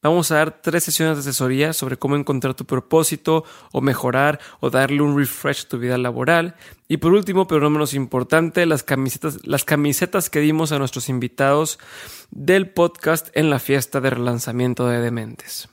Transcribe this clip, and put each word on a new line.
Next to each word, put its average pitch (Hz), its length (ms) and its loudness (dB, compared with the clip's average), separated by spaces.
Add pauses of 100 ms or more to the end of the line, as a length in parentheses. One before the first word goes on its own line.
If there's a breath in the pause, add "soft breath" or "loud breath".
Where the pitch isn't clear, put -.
vamos 165 300 2
a 160 40 2
dar 151 260 0
tres 165 220 0
sesiones 160 320 0
de 143 60 -6
asesoría 135 500 0
sobre 131 260 -4
cómo 139 200 0
encontrar 135 380 -2
tu 131 100 -12
propósito 156 800 0 (260 loud breath)
o - 80 -2
mejorar 135 600 2 (200 loud breath)
o 131 100 -2
darle 135 320 2
un 147 160 2
refresh 143 480 -2
a - 40 -20
tu 131 80 -6
vida 123 200 -2
laboral. 127 580 0 (320 loud breath)
Y 156 100 -2
por 165 160 4
último, 190 340 2
pero 156 140 2
no 151 80 4
menos 151 240 0
importante, 156 720 0
las 156 180 0
camisetas, 135 640 -4
las 143 180 -2
camisetas 151 680 0
que 151 100 -2
dimos 156 320 2
a 147 80 -2
nuestros 131 280 -4
invitados 139 720 0 (520 loud breath)
del 185 380 2
podcast 170 640 0
en 156 160 2
la 135 100 0
fiesta 139 420 -2
de 131 80 2
relanzamiento 123 760 -2
de 120 140 0
Dementes. 117 720 -8